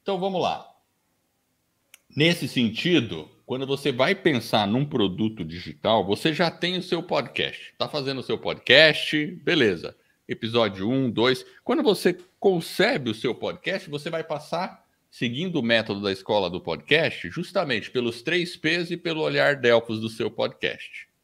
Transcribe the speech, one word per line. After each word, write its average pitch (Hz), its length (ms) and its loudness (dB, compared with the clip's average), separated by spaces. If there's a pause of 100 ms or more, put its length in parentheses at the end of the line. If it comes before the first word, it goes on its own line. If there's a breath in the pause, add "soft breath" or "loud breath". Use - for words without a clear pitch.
então 196 180 -4
vamos 185 220 -2
lá. 87 280 -4 (1400)
Nesse 160 320 2
sentido, 113 840 0 (160)
quando 131 200 -4
você 139 240 -2
vai 135 260 2
pensar 117 520 2
num 123 180 2
produto 107 600 0
digital, 87 600 0
você 107 280 0
já 160 180 0
tem 180 260 -4
o 175 60 -6
seu 170 180 -2
podcast. - 760 -4
Tá 120 100 -4
fazendo 135 320 -4
o 113 40 -10
seu 113 140 -4
podcast, 151 880 4 (180)
beleza. 104 520 0 (320)
Episódio 110 640 -2
um, 131 220 0
dois. 123 340 2 (160 loud breath)
Quando - 220 0
você 180 340 2 (220)
concebe 165 680 2
o 107 40 -2
seu 110 220 -4
podcast, 156 540 -6
você 147 200 -8
vai 160 140 -6
passar, 160 640 -8 (220)
seguindo 151 480 -4
o 131 60 0
método 110 380 2
da 101 80 0
escola 98 400 0
do 87 120 -6
podcast, 113 680 0
justamente 156 600 -4
pelos 117 300 -2
três 175 340 -2
P's 165 360 -2
e 175 40 -6
pelo 165 240 -6
olhar 143 380 2
Delfos 117 420 4
do 110 80 -4
seu 110 240 -4
podcast. - 800 -6 (140)